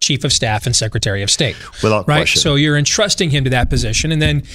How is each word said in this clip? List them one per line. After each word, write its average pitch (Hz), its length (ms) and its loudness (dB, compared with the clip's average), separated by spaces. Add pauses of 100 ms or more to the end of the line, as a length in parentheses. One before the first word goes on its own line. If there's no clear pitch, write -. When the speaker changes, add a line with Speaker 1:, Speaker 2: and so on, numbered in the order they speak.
Speaker 1:
Chief 139 240 0
of 139 80 0
Staff, 107 340 0
and 123 80 0
Secretary 104 480 -2
of 101 80 -2
State. 123 240 0 (300)
Speaker 2:
Without 107 240 2
Speaker 1:
Right? 151 140 2
Speaker 2:
question. - 180 0
Speaker 1:
So 147 160 2
you're 147 200 2
entrusting 180 540 0
him 139 140 0
to 131 60 0
that 123 200 2
position. 120 400 0
And 156 100 0
then 147 220 2 (120)